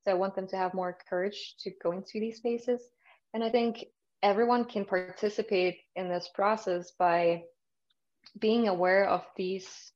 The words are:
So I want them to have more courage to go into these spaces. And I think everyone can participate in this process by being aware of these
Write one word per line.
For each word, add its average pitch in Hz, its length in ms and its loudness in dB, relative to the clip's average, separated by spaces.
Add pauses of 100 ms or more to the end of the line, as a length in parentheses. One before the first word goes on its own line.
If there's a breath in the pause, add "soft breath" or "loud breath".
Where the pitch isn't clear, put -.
So 202 60 2
I 190 40 4
want 190 220 0
them 190 120 -6
to 190 80 -6
have 185 180 -2
more 180 240 -4 (100)
courage 190 520 -4
to 190 100 -8 (120)
go 170 100 0
into 190 280 -8
these 226 160 -6
spaces. 240 460 -4 (500 soft breath)
And 226 100 -4
I 226 80 0
think 233 360 0 (360)
everyone 233 420 4
can 214 200 -4
participate 185 960 0 (180)
in 185 120 -4
this 175 260 -4
process 196 640 0
by 170 440 4 (960)
being 220 300 2
aware 185 400 4
of 180 160 0 (120)
these 185 600 -8